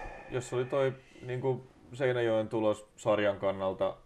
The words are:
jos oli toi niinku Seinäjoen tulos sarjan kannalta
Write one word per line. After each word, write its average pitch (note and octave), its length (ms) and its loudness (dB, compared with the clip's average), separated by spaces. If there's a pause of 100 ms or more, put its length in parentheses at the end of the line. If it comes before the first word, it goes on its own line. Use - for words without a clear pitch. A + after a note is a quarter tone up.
(300)
jos B2+ 220 -6
oli B2 120 0
toi C3+ 280 0 (300)
niinku B2+ 440 -4 (260)
Seinäjoen A#2+ 560 2
tulos G#2+ 480 0
sarjan G#2 420 4
kannalta F#2+ 680 0